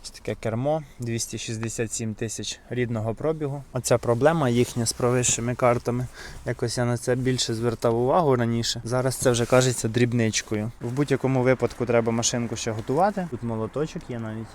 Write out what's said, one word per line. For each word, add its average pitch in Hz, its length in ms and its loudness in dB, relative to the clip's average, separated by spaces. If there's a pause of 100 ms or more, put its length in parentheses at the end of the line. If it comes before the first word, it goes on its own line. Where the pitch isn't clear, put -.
Ось - 80 -14
таке - 240 -8
кермо, 139 480 -2 (160)
двісті 117 380 -4
шістдесят 113 560 -4
сім 113 200 -4
тисяч - 460 -8 (100)
рідного 113 460 -2
пробігу. 143 480 -4 (100)
Оця 127 240 2
проблема 131 520 4
їхня 120 360 2
з - 80 -2
провисшими 123 640 0
картами. 123 520 2 (380)
Якось 120 320 -2
я 123 80 2
на 120 120 0
це 123 180 0
більше 127 380 0
звертав 117 460 0
увагу 139 360 4
раніше. 117 480 0
Зараз 127 320 0
це 131 160 4
вже 117 140 4
кажеться 127 420 4
дрібничкою. 113 840 0 (100)
В 120 100 -6
будь-якому 131 520 0
випадку 123 420 2
треба 117 260 4
машинку 117 440 -2
ще 113 160 -4
готувати. 170 600 0
Тут 113 120 -8
молоточок 117 680 -4
є 120 100 -6
навіть. 110 360 -8